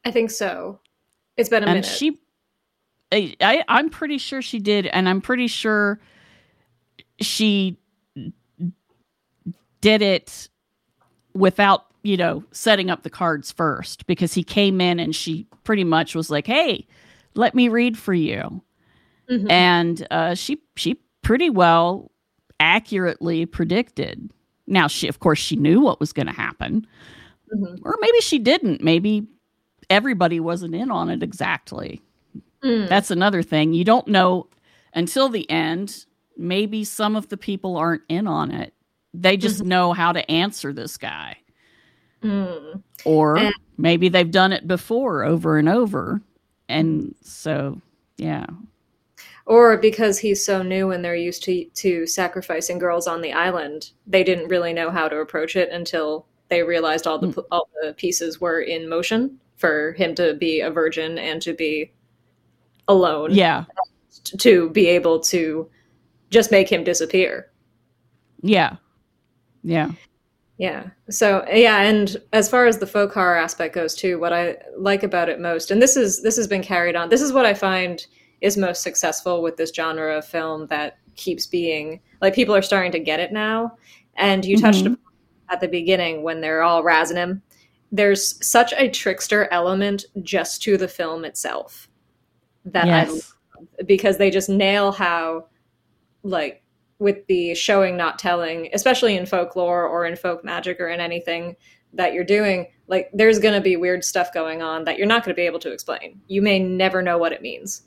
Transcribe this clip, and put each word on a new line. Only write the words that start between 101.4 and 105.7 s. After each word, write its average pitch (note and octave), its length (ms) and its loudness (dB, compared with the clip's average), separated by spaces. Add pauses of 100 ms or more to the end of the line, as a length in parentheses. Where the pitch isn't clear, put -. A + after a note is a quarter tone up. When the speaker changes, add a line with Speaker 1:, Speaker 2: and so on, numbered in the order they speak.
Speaker 1:
that F3 200 0
you're F3 120 -2
doing, G3 420 0 (220)
like, F#3 260 -2
there's A3 240 6
gonna G#3 220 4
be F#3 160 2
weird F3+ 280 -2
stuff F3 300 -2
going D#3+ 280 -6
on D#3+ 220 -6
that E3 140 -4
you're G3+ 80 0
not A3+ 180 2
gonna F#3 100 -4
be F3 120 -2
able E3+ 140 -4
to D3 120 -8